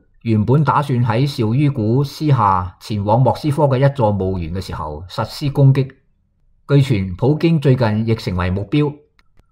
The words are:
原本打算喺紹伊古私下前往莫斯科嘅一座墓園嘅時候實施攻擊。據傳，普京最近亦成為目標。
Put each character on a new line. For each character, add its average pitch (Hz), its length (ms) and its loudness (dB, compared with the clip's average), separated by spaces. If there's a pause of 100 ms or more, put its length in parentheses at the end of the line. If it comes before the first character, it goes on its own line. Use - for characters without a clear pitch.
(220)
原 110 220 0
本 139 200 4
打 135 180 2
算 127 240 0
喺 110 140 0
紹 117 340 0
伊 147 140 2
古 123 340 0
私 147 240 -6
下 98 540 2
前 104 240 -6
往 110 180 2
莫 117 140 2
斯 156 140 -4
科 151 160 0
嘅 127 120 0
一 139 160 2
座 107 160 2
墓 95 300 -2
園 82 120 -8
嘅 95 80 -6
時 87 140 -10
候 76 340 -10
實 - 180 -6
施 - 240 -6
攻 139 220 4
擊。 135 120 2 (840)
據 143 160 0
傳， 95 320 -2
普 139 240 0
京 165 220 2
最 135 160 2
近 110 320 0
亦 113 80 0
成 95 180 -8
為 90 160 -2
目 98 180 -2
標。 147 240 0 (600)